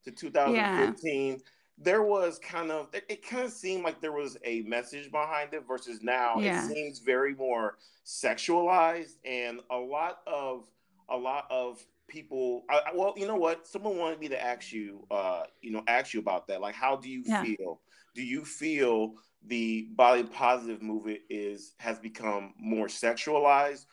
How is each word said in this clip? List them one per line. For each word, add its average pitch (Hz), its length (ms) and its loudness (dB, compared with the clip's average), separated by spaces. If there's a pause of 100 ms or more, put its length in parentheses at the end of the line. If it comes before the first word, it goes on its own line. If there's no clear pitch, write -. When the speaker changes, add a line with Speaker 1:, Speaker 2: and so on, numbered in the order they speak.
Speaker 1:
to 127 120 -14
Speaker 2:
Yeah. - 120 -12
Speaker 1:
two - 40 -8
thousand 233 380 4
fifteen, 151 720 0 (360)
there 180 260 4
was 196 360 2
kind 165 320 -6
of, 151 220 -4
it, 165 160 -8
it 208 140 -8
kinda 247 260 -4
seemed 190 340 -4
like 160 180 -2
there 156 120 -4
was 143 300 -4
a 117 200 -2
message 123 480 -6
behind 151 420 -2
it 143 140 -8
versus 123 340 -8
now. 120 400 2
It 104 140 2
Speaker 2:
Yeah. - 0 -
Speaker 1:
seems 143 440 -4
very 135 360 2
more 120 420 -2 (280)
sexualized, 170 1200 2
and 120 440 -4
a 127 80 -2
lot 147 500 -4
of, 135 420 -4 (400)
a 127 80 -2
lot 131 340 -2
of 123 340 -2 (220)
people, 127 600 -4
I, 147 180 6
I, 160 80 -6
well, 196 220 2
you 196 100 -2
know 220 100 0
what? 165 300 0
Someone 196 300 -4
wanted 160 220 -2
me 151 100 -8
to 135 120 -2
ask 123 300 -4
you, 101 400 -8
uh, 92 340 0 (160)
you 117 100 -10
know, 110 160 -4
ask 123 260 2
you 110 60 -2
about 95 280 -2
that. 95 140 -4
Like, 104 140 -6
how 131 220 2
do 123 120 -12
you 127 140 -8
Speaker 2:
Yeah. 208 260 0
Speaker 1:
feel? 92 320 -6 (340)
Do 123 80 -6
you 131 220 -4
feel 123 720 2 (280)
the 110 500 -2
body 123 300 8
positive 117 580 0
movement 107 480 -4
is, 101 500 -8
has 113 200 -6
become 107 580 -6
more 110 300 0
sexualized, 143 1040 2